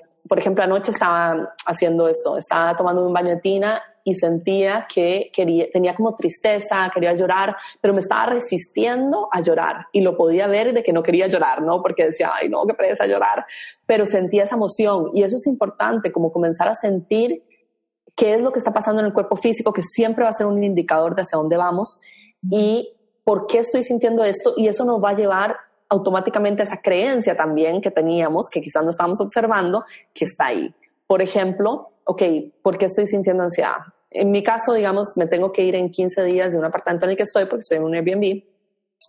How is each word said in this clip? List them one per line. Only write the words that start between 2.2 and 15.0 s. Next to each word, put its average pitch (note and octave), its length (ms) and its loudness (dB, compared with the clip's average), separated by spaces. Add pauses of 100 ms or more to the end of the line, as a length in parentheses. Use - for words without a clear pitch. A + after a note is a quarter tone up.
estaba E3+ 380 0
tomando F3+ 300 0
un F3+ 80 0
baño F3 160 0
de E3+ 120 -2
tina G3 400 0 (220)
y F#3+ 120 0
sentía F#3+ 720 0
que F3+ 460 0
quería, E3+ 380 0
tenía F3+ 240 0
como A3 200 0
tristeza, G3+ 800 -2
quería E3+ 200 2
llorar, F#3+ 420 0 (260)
pero G3+ 120 2
me G3 60 2
estaba F#3 280 0
resistiendo B3 1040 -2
a F3 100 0
llorar E3 500 0
y G3+ 100 2
lo F3+ 140 2
podía E3+ 320 4
ver G#3+ 260 2
de A#3 100 2
que F3 100 2
no E3 80 2
quería F3+ 260 2
llorar, D#3+ 360 0
¿no? E3+ 180 0
Porque - 240 0
decía, D#3+ 280 0
"Ay, - 140 -2
no, - 200 0
qué G#3+ 80 0
pereza G3+ 320 0
llorar", G3+ 380 0 (400)
pero G#3+ 200 4
sentía G3 380 2
esa G3+ 120 -4
emoción G3+ 580 0